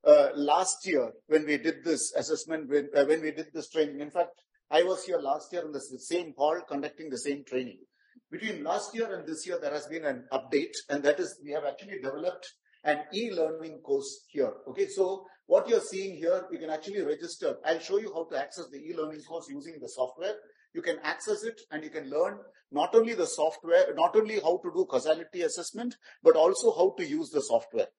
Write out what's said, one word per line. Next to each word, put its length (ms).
uh, 300
last 500
year 260
when 180
we 120
did 260
this 320
assessment, 540
when, 260
uh, 100
when 160
we 100
did 220
this 160
training. 300
In 120
fact, 320
I 140
was 220
here 140
last 320
year 140
in 80
the 60
s-, 280
same 300
hall 300
conducting 420
the 80
same 260
training. 360
Between 320
last 320
year 180
and 140
this 180
year, 160
there 120
has 140
been 180
an 260
update, 400
and 140
that 160
is 240
we 80
have 140
actually 340
developed 500
an 140
e-learning 680
course 460
here. 240
Okay, 180
so 380
what 200
you're 140
seeing 340
here, 380
you 40
can 120
actually 320
register. 640
I'll 140
show 200
you 140
how 160
to 120
access 280
the 80
e-learning 460
course 260
using 320
the 80
software. 460
You 80
can 220
access 400
it 160
and 140
you 60
can 200
learn 280
not 240
only 180
the 140
software, 680
not 220
only 240
how 240
to 100
do 160
causality 520
assessment, 560
but 140
also 360
how 240
to 80
use 240
the 120
software. 460